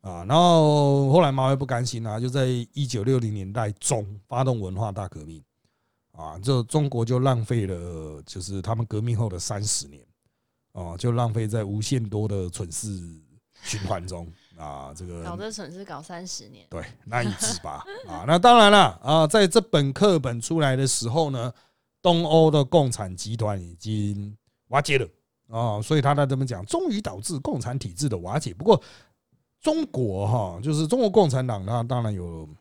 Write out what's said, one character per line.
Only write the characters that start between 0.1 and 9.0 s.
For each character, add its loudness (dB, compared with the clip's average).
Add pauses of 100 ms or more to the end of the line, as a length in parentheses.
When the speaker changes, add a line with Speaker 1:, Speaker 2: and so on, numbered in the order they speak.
Speaker 1:
然 2
后 4
后 8
来 2
毛 0
也 2
不 -6
甘 -4
心 -6
啊， -6
就 -2
在 0 (280)
一 -2
九 -4
六 2
零 -2
年 -8
代 -2
中 -4 (220)
发 -2
动 0
文 -6
化 -4
大 -8
革 -16
命， -16 (680)
啊， -14
就 -2
中 0
国 -2
就 0
浪 2
费 -2
了， -10
就 -14
是 -8
他 -4
们 -4
革 -6